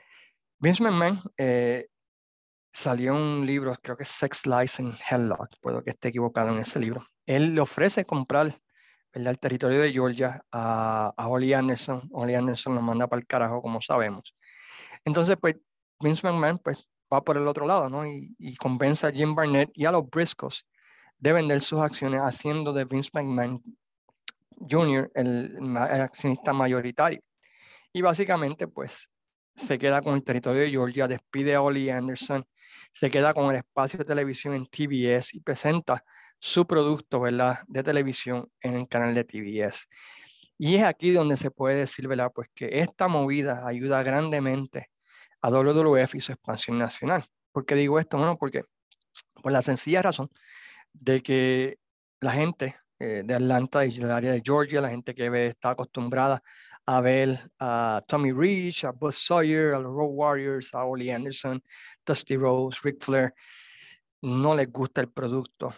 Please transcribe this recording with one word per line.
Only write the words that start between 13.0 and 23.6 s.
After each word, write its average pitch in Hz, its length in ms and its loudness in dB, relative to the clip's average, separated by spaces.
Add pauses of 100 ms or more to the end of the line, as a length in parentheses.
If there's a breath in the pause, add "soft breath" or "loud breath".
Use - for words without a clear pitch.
pa'l 120 180 -4
carajo, 120 360 0
como 113 200 -6
sabemos. 107 540 -2 (680 loud breath)
Entonces, 170 340 2
pues, 160 160 2 (440)
Vince 156 280 0
McMahon, 170 320 2
pues, - 180 -4 (340)
va 139 120 4
por 147 140 2
el 147 100 0
otro 147 180 -2
lado, 170 240 2
¿no? 143 160 -4
Y, 147 320 -10
y 139 200 -12
convence 135 500 0
a 147 40 2
Jim 151 220 0
Barnett 147 400 4
y 147 120 -2
a 165 60 4
los 160 180 2
Briscoes - 580 -4 (500 soft breath)
de 143 140 2
vender 151 300 4
sus 156 180 -2
acciones, 139 420 0
haciendo 147 520 -2
de 139 120 -2
Vince 135 280 -4
McMahon 127 500 -2 (1080)